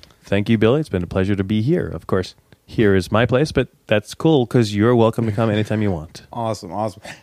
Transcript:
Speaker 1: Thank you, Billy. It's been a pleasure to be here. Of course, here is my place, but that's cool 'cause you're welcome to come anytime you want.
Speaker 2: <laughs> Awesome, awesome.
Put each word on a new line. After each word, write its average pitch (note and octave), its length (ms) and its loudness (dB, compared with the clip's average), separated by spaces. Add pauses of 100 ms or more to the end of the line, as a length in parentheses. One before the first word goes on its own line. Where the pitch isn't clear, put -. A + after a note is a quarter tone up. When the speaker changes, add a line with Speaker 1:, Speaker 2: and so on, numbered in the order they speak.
(240)
Speaker 1:
Thank G#2 260 0
you, A2+ 80 4
Billy. A2+ 220 4
It's D#3 100 -6
been F2+ 140 -2
a E2 40 -6
pleasure G2 280 0
to F#2+ 80 0
be G#2+ 180 0
here. D3 260 0
Of - 200 -12
course, F#2 260 -2 (320)
here G2+ 300 2
is F#2 160 -2
my A#2 160 4
place, C3 240 0
but C3 160 -2 (200)
that's - 280 -2
cool D3 320 2
'cause A2+ 260 2
you're A2 220 4
welcome A2+ 320 2
to G#2+ 40 0
come A2+ 200 0
anytime G#2+ 300 -2
you G#2 100 0
want. D#2+ 360 -10
Speaker 2:
<laughs> - 60 -20
Awesome, A2 380 -8
awesome. G#2 300 -6 (220)